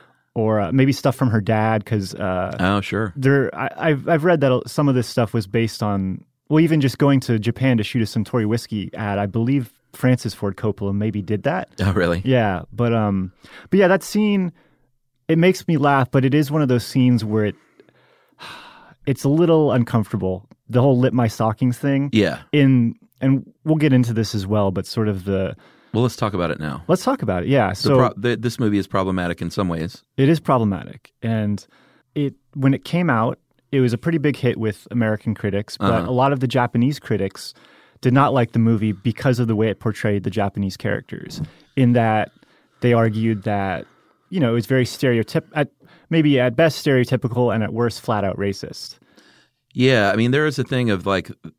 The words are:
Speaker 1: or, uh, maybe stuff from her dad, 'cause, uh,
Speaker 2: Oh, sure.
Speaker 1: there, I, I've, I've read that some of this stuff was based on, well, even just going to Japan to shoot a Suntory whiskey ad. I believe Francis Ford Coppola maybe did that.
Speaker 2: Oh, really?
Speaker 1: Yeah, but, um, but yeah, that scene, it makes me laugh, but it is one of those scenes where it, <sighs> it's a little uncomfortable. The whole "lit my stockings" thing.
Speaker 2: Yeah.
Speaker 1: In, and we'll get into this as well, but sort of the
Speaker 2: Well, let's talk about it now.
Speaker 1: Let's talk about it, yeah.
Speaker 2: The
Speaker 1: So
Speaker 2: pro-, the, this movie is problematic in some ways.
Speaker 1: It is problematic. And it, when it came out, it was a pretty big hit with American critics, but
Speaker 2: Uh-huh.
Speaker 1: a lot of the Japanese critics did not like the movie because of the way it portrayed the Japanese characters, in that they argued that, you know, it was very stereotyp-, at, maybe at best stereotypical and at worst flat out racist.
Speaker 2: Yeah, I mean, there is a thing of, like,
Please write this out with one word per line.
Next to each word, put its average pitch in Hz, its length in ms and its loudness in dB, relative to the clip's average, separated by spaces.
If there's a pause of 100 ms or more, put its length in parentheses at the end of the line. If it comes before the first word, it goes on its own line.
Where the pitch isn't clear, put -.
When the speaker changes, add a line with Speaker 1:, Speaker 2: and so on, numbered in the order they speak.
(340)
Speaker 1:
or, 110 260 0
uh, 92 120 -2
maybe 135 200 4
stuff - 240 -2
from 131 120 0
her 107 140 2
dad, 110 420 0
'cause, 98 300 -4
uh, 92 460 -4
Speaker 2:
Oh, 98 200 2
sure. 98 360 -4
Speaker 1:
there, 135 380 2
I, 127 140 -6 (220)
I've, 135 180 -2
I've 156 160 2
read 170 160 2
that 127 260 2
some 143 220 0
of 131 60 2
this 120 140 0
stuff 120 260 -2
was 107 120 -2
based 113 360 -2
on, 98 420 -4 (240)
well, 156 120 4
even 160 200 2
just 135 160 0
going 139 240 2
to 117 180 -2
Japan 117 380 0
to 104 80 0
shoot 120 160 -4
a 107 60 0
Suntory 110 400 -2
whiskey 107 480 -4
ad. 104 240 -4
I 104 80 -2
believe 117 460 -2 (200)
Francis 123 420 0
Ford 98 220 -6
Coppola 101 380 -4
maybe 104 260 -2
did 98 220 -4
that. 175 260 -4 (120)
Speaker 2:
Oh, 95 120 2
really? 85 320 0
Speaker 1:
Yeah, 110 380 0 (100)
but, 117 220 -2
um, 98 380 -2 (380)
but 190 100 4
yeah, 180 80 6
that 190 160 2
scene, 202 480 0 (760)
it 160 100 2
makes 180 300 2
me 165 80 2
laugh, 135 340 2
but 131 140 4
it 135 100 2
is 147 160 2
one 151 120 0
of 131 60 2
those 123 180 2
scenes 123 380 2
where 107 220 0
it, 101 80 -4 (840)
<sighs> - 640 -20
it's 135 180 -2
a 143 40 2
little 156 440 4
uncomfortable. 101 720 -2 (220)
The 120 140 2
whole 135 160 4
"lit 127 140 2
my 120 160 2
stockings" 117 500 -2
thing. 139 340 -2
Speaker 2:
Yeah. 95 300 0 (100)
Speaker 1:
In, 131 420 4 (260)
and 135 300 0 (140)
we'll 156 120 2
get 147 160 2
into 120 200 4
this 110 220 -2
as 98 120 -4
well, 101 240 2
but 92 160 -6
sort 107 220 -2
of 95 160 -4
the 95 320 -4 (360)
Speaker 2:
Well, 117 100 0
let's 123 140 -2
talk 104 180 -4
about 85 160 -2
it 76 100 -6
now. 78 280 -10
Speaker 1:
Let's 185 160 0
talk 262 180 -2
about 92 200 -2
it, 95 60 -4
yeah. 120 220 2
Speaker 2:
The 92 60 -6
Speaker 1:
So 135 200 2
Speaker 2:
pro-, 127 200 2
the, 113 200 -2
this 117 240 -6
movie 104 180 0
is 95 80 -2
problematic 92 540 -4
in 85 100 -6
some 95 180 -2
ways. 82 340 -8 (140)
Speaker 1:
It 135 120 4
is 160 120 2
problematic. 110 720 -2 (100)
And 107 440 -2 (480)
it, 139 200 -4 (200)
when 135 200 2
it - 100 -6
came 175 260 -2
out, 117 280 -2 (340)
it 135 80 2
was 123 120 2
a 120 60 -2
pretty 170 200 -2
big 143 180 0
hit 120 220 -2
with 110 320 -6
American 110 440 -2
critics, 101 440 -4
but 98 140 2
Speaker 2:
Uh-huh. 85 180 -2
Speaker 1:
a - 20 -2
lot 131 200 2
of 131 80 -2
the 131 60 0
Japanese 123 520 0
critics - 560 -6 (460)
did 127 120 2
not 139 200 4
like 120 200 0
the 120 60 0
movie 110 340 2
because 123 480 -2
of 117 80 0
the 110 80 0
way 110 120 2
it 98 120 -4
portrayed 104 420 -2
the 95 80 -4
Japanese 98 460 -4
characters, - 640 -8 (360)
in 123 180 4
that 110 360 2 (500)
they 123 120 2
argued 110 500 0
that, 98 440 -4 (440)
you 185 80 -4
know, 123 120 2
it 117 40 2
was 117 120 0
very 131 200 2
stereotyp-, 123 680 -2
at, 147 160 -2 (400)
maybe 147 280 4
at 123 160 2
best 160 320 2
stereotypical 123 640 2
and 110 120 0
at 101 80 -6
worst 117 280 -2
flat 107 220 -2
out 95 140 -2
racist. - 640 -8 (760)
Speaker 2:
Yeah, 123 380 4
I 104 40 -2
mean, 117 140 2
there 151 160 2
is 143 120 -2
a 123 60 -4
thing 123 260 -2
of, 92 160 -2
like, 95 240 -2 (280)